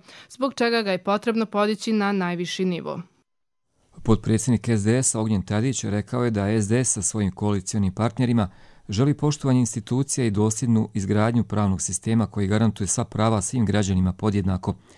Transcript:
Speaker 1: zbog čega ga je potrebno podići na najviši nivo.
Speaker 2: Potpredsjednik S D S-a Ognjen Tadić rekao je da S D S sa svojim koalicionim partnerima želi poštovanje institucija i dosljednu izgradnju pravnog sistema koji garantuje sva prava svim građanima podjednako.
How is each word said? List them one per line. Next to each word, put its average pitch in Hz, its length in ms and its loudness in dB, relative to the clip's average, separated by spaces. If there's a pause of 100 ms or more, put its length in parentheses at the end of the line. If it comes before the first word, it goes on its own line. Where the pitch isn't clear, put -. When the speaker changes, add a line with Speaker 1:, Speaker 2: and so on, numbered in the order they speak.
(300)
Speaker 1:
zbog 254 240 -4
čega 233 280 0
ga 196 100 -2
je 180 120 -4
potrebno 214 420 0
podići 208 460 -2
na 202 200 0
najviši 175 520 -2
nivo. 170 360 -4 (1000)
Speaker 2:
Potpredsjednik 110 680 2
S 107 160 2
D 123 180 2
S-a - 180 0
Ognjen 110 220 0
Tadić 113 420 -2
rekao 104 400 -2
je 120 60 2
da 104 300 0
S 101 80 -2
D 123 160 2
S - 80 -2
sa 104 100 -4
svojim 101 300 0
koalicionim 101 600 -2
partnerima 117 560 0 (380)
želi 135 260 2
poštovanje 143 460 0
institucija 123 680 -2
i 110 40 2
dosljednu 107 640 2
izgradnju 104 500 2
pravnog 101 380 0
sistema 110 440 0
koji 101 200 -2
garantuje 104 400 0
sva 117 180 -2
prava 107 380 0
svim 120 240 -2
građanima 92 460 2
podjednako. 98 640 -2 (240)